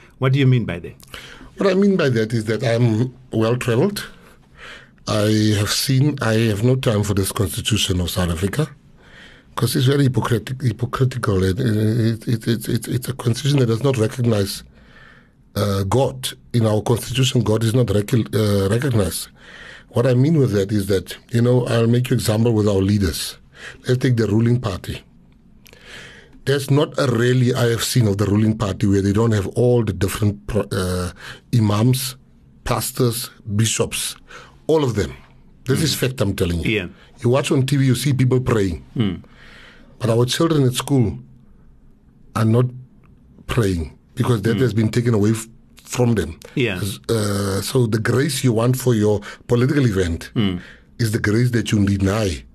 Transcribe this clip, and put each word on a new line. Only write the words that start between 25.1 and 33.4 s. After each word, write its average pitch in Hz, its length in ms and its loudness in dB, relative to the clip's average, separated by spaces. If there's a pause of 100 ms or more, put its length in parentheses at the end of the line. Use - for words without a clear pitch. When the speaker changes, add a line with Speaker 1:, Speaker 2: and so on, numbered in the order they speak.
Speaker 2:
There's 135 240 -2
not 147 280 2
a 143 120 0
rally 123 440 2
I 120 160 0
have 113 120 -2
seen 120 240 2
of 98 120 2
the 104 80 0
ruling 110 320 2
party 98 280 -2
where 98 140 4
they 98 120 2
don't 113 200 2
have 101 160 0
all 120 340 2
the 101 120 -2
different 101 520 -2
pro-, 101 260 -4
uh, 90 400 -4 (420)
imams, 110 600 2 (480)
pastors, 117 640 -2 (260)